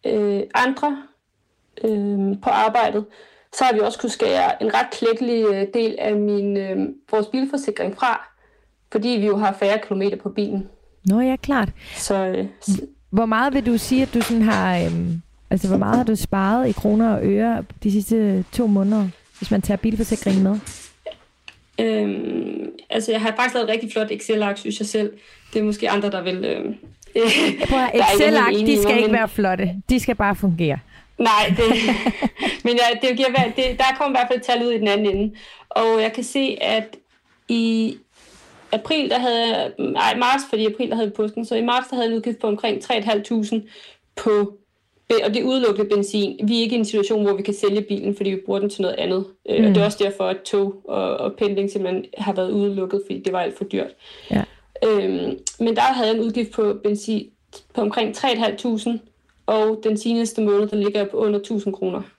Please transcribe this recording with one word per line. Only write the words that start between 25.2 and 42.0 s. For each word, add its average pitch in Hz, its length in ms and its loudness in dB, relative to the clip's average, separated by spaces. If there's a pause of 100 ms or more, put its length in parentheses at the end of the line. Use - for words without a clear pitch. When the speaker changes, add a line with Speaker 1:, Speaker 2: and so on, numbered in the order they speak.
Speaker 1:
Det 214 80 0
er 214 40 0
måske 208 260 -2
andre, 202 200 0
der 185 120 -6
vil, 185 220 -4
øhm, - 300 -4 (400)
<laughs> - 540 2
Speaker 2:
Prøv 269 100 2
at 254 60 2
høre, - 20 0
Speaker 1:
der - 0 -
er 240 40 -2
ikke 202 340 6
Speaker 2:
Excel-ark, 285 260 6
Speaker 1:
helt 208 120 2
enige 220 140 4
Speaker 2:
de 208 60 4
skal 202 120 4
Speaker 1:
med, - 40 4
Speaker 2:
ikke 220 120 4
Speaker 1:
men 233 80 4
Speaker 2:
være 220 100 0
flotte. 185 460 0 (140)
De 247 120 2
skal 233 140 0
bare 202 220 0
fungere. 165 420 0 (400)
Speaker 1:
Nej, 214 380 4
det, 240 80 4 (520)
Speaker 2:
<laughs> - 480 -4
Speaker 1:
men 240 80 2
ja, 240 360 2
det 247 80 0
giver 262 140 2
hver-, 247 260 2
det, 254 220 -2
der 262 60 4 (140)
kommer 277 180 0
i - 20 4
hvert 247 100 0
fald 247 100 0
et 247 80 -8
tal 240 200 0
ud 240 60 0
i 226 60 0
den 208 100 0
anden 202 280 2
ende. 208 180 -2 (340)
Og 226 340 2
jeg 220 100 0
kan 240 120 -6
se, 269 360 -2
at 220 360 -2 (520)
i 226 480 0 (760)
april, 285 380 -2
der 247 80 0
havde 233 300 0
jeg, - 220 -2 (260)
ej, 220 220 0
marts, 262 300 2
fordi 220 140 0
i 214 40 2
april, 214 220 -2
der 233 60 -2
havde 226 140 -2
vi 208 80 -6
påsken, 214 280 -4
så 233 100 -6
i 226 100 0
marts, 254 240 0
der 262 80 -6
havde 240 120 0